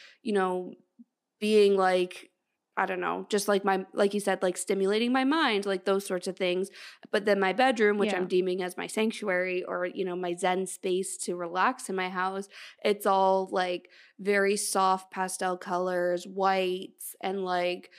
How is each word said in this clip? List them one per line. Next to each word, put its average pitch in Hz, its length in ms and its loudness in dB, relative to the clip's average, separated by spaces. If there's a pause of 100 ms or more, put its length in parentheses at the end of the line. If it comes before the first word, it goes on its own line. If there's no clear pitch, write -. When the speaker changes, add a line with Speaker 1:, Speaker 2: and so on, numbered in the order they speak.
(220)
Speaker 1:
you 220 100 -4
know, 185 420 0 (640)
being, 208 380 6
like, 185 540 0 (480)
I 190 60 0
don't 180 140 -4
know, 180 300 -4
just, 202 180 0
like, 202 180 0
my, 190 280 0
like 202 200 2
you 208 60 -2
said, 190 240 -2
like, 180 120 0
stimulating 202 560 0
my 262 120 2
mind, 262 420 2
like, 190 200 -2
those 196 200 0
sorts 180 220 -6
of 180 100 -6
things. 185 320 0 (420)
But 208 140 0
then 202 140 4
my 190 120 2
bedroom, 214 460 4
which 208 160 2
I'm 180 140 -2
Speaker 2:
Yeah. - 0 -
Speaker 1:
deeming 185 340 0
as 180 160 -6
my 175 80 -6
sanctuary 185 800 -2
or, 180 240 -4
you 190 180 -4
know, 180 100 -4
my 180 200 -4
zen 185 320 0
space 190 580 -4
to 180 100 -4
relax 185 540 -2
in 190 60 -6
my 185 140 -4
house, 190 380 -4 (380)
it's 208 220 0
all, 190 440 4
like, 180 380 -2 (300)
very 196 360 2
soft 190 560 2
pastel 185 460 -4
colors, 180 720 -2
whites, 190 920 -2
and, 196 240 -4
like, 180 560 -2